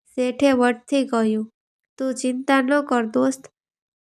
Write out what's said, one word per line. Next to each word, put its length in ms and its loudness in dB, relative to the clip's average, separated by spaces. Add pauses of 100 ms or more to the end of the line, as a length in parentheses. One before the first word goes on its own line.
(160)
શેઠે 360 2
વટથી 560 0
કહ્યું, 440 -2 (460)
"તું 160 -4
ચિંતા 480 0
ન 200 0
કર 240 0
દોસ્ત, 420 -2 (680)